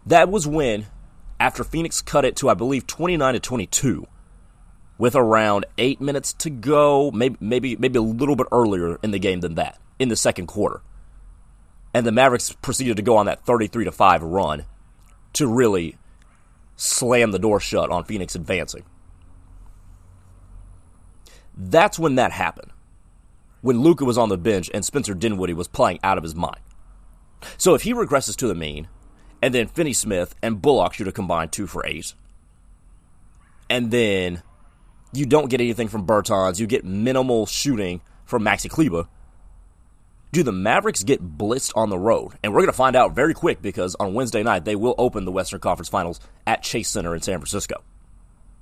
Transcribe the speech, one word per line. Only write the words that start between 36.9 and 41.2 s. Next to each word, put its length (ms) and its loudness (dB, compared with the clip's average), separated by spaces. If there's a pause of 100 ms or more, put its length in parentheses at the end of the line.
shooting 560 -4 (220)
from 200 -2
Maxi 260 0
Kleber, 380 0 (1200)
do 140 2
the 80 -2
Mavericks 500 0
get 360 -2